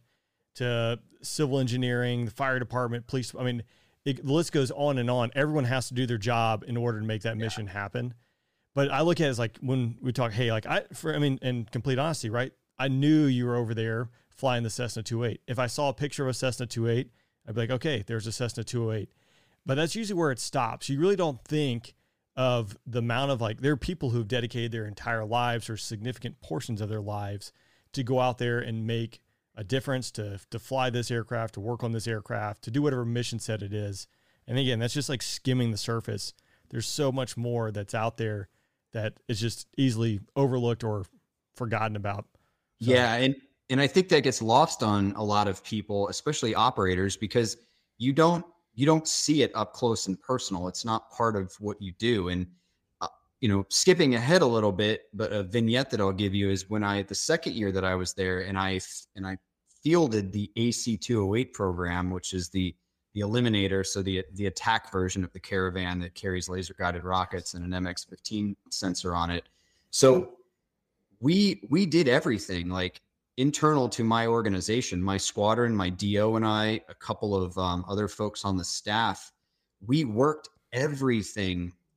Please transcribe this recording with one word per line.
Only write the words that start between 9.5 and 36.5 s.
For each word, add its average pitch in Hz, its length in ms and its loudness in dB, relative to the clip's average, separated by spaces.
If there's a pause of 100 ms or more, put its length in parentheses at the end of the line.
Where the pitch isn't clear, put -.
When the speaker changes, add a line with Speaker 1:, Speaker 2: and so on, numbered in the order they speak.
Speaker 1:
when 127 400 0
we 127 100 -2
talk, 117 200 0
hey, 117 200 2
like, 110 140 -2
I, 180 160 0 (100)
for, 156 220 -4
I 151 40 -2
mean, 139 220 2
in 123 240 -2
complete 127 340 -2
honesty, 147 300 -2
right? 120 240 -2 (260)
I 131 100 0
knew 147 360 6
you 123 220 2
were 120 100 0
over 117 160 0
there 113 380 -2 (180)
flying 123 360 0
the 113 40 -2
Cessna 113 340 -6
two 117 220 -2
eight. - 220 -4
If 117 120 -6
I 123 80 2
saw 143 220 0
a 131 60 0
picture 139 300 -4
of 131 40 0
a 123 60 0
Cessna 123 320 -2
two 117 200 -2
eight, 117 240 0 (380)
I'd 110 60 -8
be 117 80 0
like, 117 80 -2
"Okay, 127 360 -2
there's 110 200 -4
a 110 60 -6
Cessna 117 320 -4
two 117 260 -2
oh - 20 0
eight." 110 160 -4 (560)
But 135 120 -2
that's 160 200 0
usually 208 220 -4
where 160 120 2
it 123 80 -2
stops. 120 520 -4
You 139 100 0
really 190 160 4
don't 160 260 -2
think 143 520 -2 (420)
of 123 400 0 (100)
the 123 120 -4
amount 120 320 0
of, 131 100 0
like, 110 220 -2
there 143 100 4
are 135 60 0
people 156 320 -4
who've 117 180 -2
dedicated 120 440 -2
their 113 120 -6
entire 110 400 -4
lives 117 460 0
or 110 80 -6
significant 117 640 -8
portions 123 400 -6
of 104 80 -4
their 107 100 -4
lives 101 520 -8 (420)
to 135 80 -2
go 127 180 2
out 127 160 2
there 120 220 0
and 113 280 -4
make 117 360 -4 (320)
a 110 100 -10
difference, 131 460 -2
to, 101 280 -8 (120)
to 113 80 -8
fly 131 320 -2
this 120 200 -2
aircraft, 113 440 -4
to 101 60 -10
work 117 220 -6
on 117 100 -2
this 113 140 -4
aircraft, 107 580 -6
to 113 60 -10
do 139 120 2
whatever 131 240 2
mission 120 320 -2
set 110 240 -4
it 98 100 -8
is. 101 340 -6 (400)
And 123 120 -2
again, 127 220 0
that's 117 120 0
just, 143 160 -4
like, 135 140 -4
skimming 127 480 0
the 104 80 -2
surface. 113 560 -6 (340)